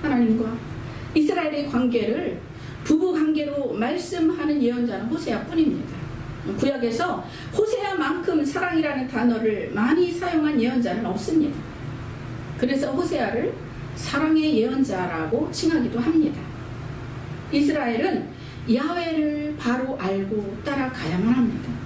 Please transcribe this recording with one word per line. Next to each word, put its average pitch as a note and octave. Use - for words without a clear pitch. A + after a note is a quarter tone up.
하나님과 A#3
이스라엘의 D4+
관계를 A#3+
부부 D#4+
관계로 D4
말씀하는 D#4+
예언자는 A#3
호세아뿐입니다. A#3+
구약에서 C4
호세아만큼 F#4
사랑이라는 D4+
단어를 A3
많이 D#4+
사용한 D#4+
예언자는 A#3
없습니다. D4+
그래서 C#4
호세아를 C4+
사랑의 D#4
예언자라고 A3
칭하기도 D#4
합니다. D#4
이스라엘은 C#4+
야훼를 D4+
바로 B3+
알고 G3
따라가야만 B3
합니다. A#3+